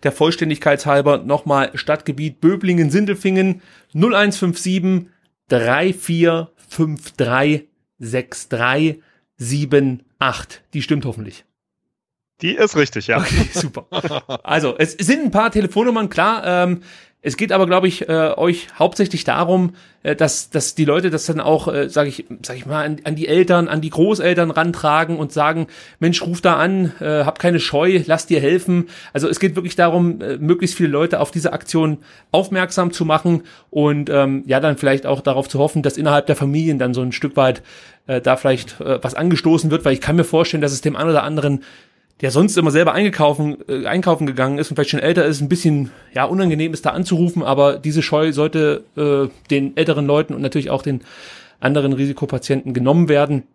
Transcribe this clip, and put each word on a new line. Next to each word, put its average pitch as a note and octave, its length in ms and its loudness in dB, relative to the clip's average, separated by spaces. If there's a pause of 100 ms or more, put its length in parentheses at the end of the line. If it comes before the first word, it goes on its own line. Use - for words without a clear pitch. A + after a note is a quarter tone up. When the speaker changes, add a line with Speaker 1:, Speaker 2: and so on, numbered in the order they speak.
Speaker 1:
der C#3 100 -2
Vollständigkeit D#3 720 0
halber C#3+ 340 2
nochmal C#3 540 0
Stadtgebiet D3+ 680 -4
Böblingen, F3 480 2
Sindelfingen, F#3+ 720 0 (320)
null G3+ 200 2
eins G3+ 220 2
fünf F3 220 -2
sieben, F#3 500 0 (400)
drei C3 460 2
vier E3 560 0 (180)
fünf D#3 440 -4
drei, C#3 520 0 (340)
sechs B2 520 -8
drei C#3 480 0 (400)
sieben C3+ 640 0 (160)
acht. - 440 -6 (120)
Die C#3+ 80 -4
stimmt D3 240 -2
hoffentlich. G#2+ 400 -12 (960)
Speaker 2:
Die F3 120 -2
ist - 200 0
richtig, C3+ 340 0
ja. A2+ 100 2
Speaker 1:
Okay, - 340 0
super. D#3+ 320 -6 (580)
Also, D3 360 0
es D#3 140 0
sind C4+ 320 0
ein A3+ 60 0
paar A3 200 2
Telefonnummern, G#3+ 580 0
klar. G#3 380 0
Ähm, F3+ 340 0 (400)
es C#3+ 160 -6
geht G3+ 160 -2
aber, F#3+ 140 4
glaub F3+ 180 2
ich, - 240 -2
äh, D#3+ 260 2
euch E3+ 340 0 (100)
hauptsächlich F3 460 0
darum, F3 500 0 (280)
äh, D3 140 -2
dass, - 320 -2
dass - 260 -4
die D#3+ 120 2
Leute E3+ 240 2
das D#3 160 -4
dann D#3+ 120 -2
auch, D3+ 300 0
äh, C#3+ 220 -2
sag D3 160 2
ich, C3+ 180 -10 (160)
sag B2+ 160 -12
ich B2 80 -16
mal, D3+ 180 -4
an, D3+ 220 -4
an D#3 100 -4
die D#3 140 -6
Eltern, F3 400 4
an D#3 140 -2
die D#3 80 -4
Großeltern F3 600 2
rantragen D#3+ 680 0
und D3+ 140 -6
sagen, D#3 340 0 (320)
„Mensch, E3+ 240 0
ruf F3 180 -6
da F3 160 2
an, F3+ 440 0
äh, D3+ 240 0
hab D3 140 -4
keine F3 220 2
Scheu, F3 460 2
lass D#3+ 180 0
dir D#3+ 160 2
helfen.“ F3 480 0 (240)
Also D3 160 -2
es - 100 -2
geht F3+ 160 0
wirklich F3 220 -6
darum, F3 460 2
äh, C3+ 160 -6
möglichst E3+ 400 0
viele E3+ 100 2
Leute D3 320 0
auf D3 100 -2
diese E3 220 -4
Aktion D#3 460 -2 (320)
aufmerksam F#3 600 0
zu F3 140 -4
machen D#3+ 380 2 (260)
und, D3 400 0
ähm, C3+ 380 0
ja, C3 140 2
dann D3 180 0
vielleicht C3+ 260 2
auch C3+ 160 -2
darauf C3+ 260 0
zu - 120 -4
hoffen, D3 240 0
dass C#3 160 -2
innerhalb D3 260 2
der D3 120 2
Familien D3 420 0
dann B2 160 -2
so B2+ 80 -2
ein B2+ 100 -4
Stück C#3 240 -4
weit, C3 260 2 (440)
äh, B2+ 160 -2
da C3 140 2
vielleicht, - 440 -2
äh, C3 220 -2
was B2+ 120 -4
angestoßen E3 560 2
wird, D#3 140 -2
weil C#3+ 80 4
ich C3+ 80 -2
kann D3+ 160 0
mir E3+ 80 4
vorstellen, D#3+ 380 0
dass C#3+ 100 0
es C3 80 -6
dem D#3 160 -2
einen D#3 140 -2
oder D3 120 2
anderen, C#3+ 400 -2 (600)
der C3 80 -2
sonst F3+ 280 2
immer D#3+ 120 2
selber D#3+ 220 4
eingekaufen, D3+ 640 0 (100)
äh, C3+ 200 -4
einkaufen E3 400 0
gegangen C3 320 -2
ist D3+ 100 -4
und D3+ 60 -6
vielleicht C#3+ 160 0
schon D3 100 -2
älter E3+ 240 2
ist, D3 160 0
ein C#3+ 80 -2
bisschen, D3 420 0 (220)
ja, B2+ 120 0
unangenehm E3 500 0
ist, D3+ 100 -10
da D3+ 60 0
anzurufen, E3+ 520 0
aber C#3 360 2
diese D3+ 240 -2
Scheu D#3 300 0
sollte, D3+ 520 0 (100)
äh, C#3 400 0 (140)
den C#3 260 0
älteren D3+ 300 0
Leuten D3 300 2
und C#3+ 80 -6
natürlich C3+ 260 -2
auch C3 140 -2
den C3+ 180 -4 (600)
anderen C#3 340 0
Risikopatienten C3+ 800 -4
genommen C#3+ 340 2
werden. D3 360 2 (100)